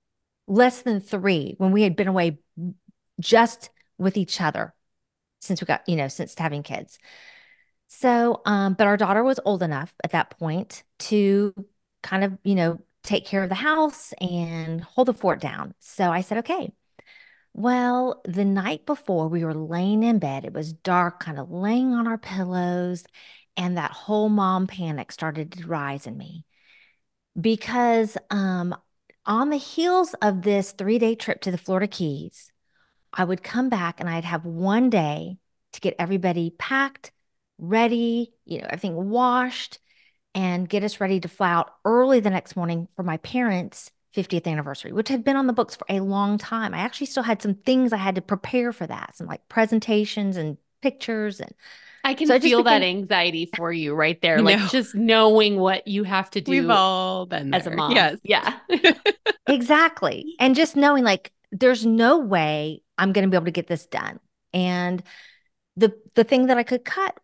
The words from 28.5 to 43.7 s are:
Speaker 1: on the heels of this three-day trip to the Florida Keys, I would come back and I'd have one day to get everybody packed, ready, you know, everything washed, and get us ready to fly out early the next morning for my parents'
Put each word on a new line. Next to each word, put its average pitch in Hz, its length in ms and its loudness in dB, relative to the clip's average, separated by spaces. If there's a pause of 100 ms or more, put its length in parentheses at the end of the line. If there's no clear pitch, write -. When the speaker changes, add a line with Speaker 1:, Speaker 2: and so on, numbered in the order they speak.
Speaker 1:
on 240 240 0
the 294 80 0
heels 349 640 0
of 190 200 2
this 202 300 0
three-day 226 440 0
trip - 260 -6
to 190 100 -4
the 180 60 -4
Florida 190 300 -2
Keys, 156 640 -8 (600)
I 185 100 0
would 180 200 -4
come 254 260 -2
back 175 300 -4
and 175 100 -6
I'd 165 160 -4
have 170 200 -6
one 196 440 2
day 165 480 -2 (360)
to - 80 -18
get - 180 -4
everybody 175 520 -2
packed, 277 600 -4 (460)
ready, 233 760 0 (120)
you - 140 -8
know, - 100 -12
everything 185 400 -4
washed, 247 680 0 (560)
and 180 340 -2
get 202 140 -2
us 208 160 -6
ready 190 200 0
to 175 80 -8
fly 180 240 0
out 170 240 0 (100)
early 247 340 6
the 208 100 2
next 190 260 -4
morning 170 400 -4
for 185 80 -8
my 165 140 -2
parents' 220 760 -4 (220)